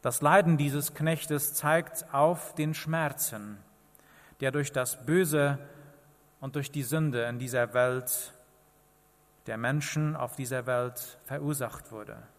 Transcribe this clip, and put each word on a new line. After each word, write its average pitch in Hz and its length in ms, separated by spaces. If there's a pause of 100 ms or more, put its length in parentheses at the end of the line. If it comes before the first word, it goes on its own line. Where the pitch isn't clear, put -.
Das 123 180
Leiden 160 380
dieses 143 340
Knechtes 151 600
zeigt 160 580
auf 156 440
den 156 180
Schmerzen, 131 800 (840)
der 135 100
durch 143 200
das 127 360
Böse 147 520 (840)
und 135 140
durch 139 140
die 143 120
Sünde 131 400
in 120 160
dieser 120 340
Welt, 127 600 (1120)
der 110 100
Menschen 147 580
auf 127 220
dieser 127 300
Welt 123 580
verursacht 143 680
wurde. 110 280 (200)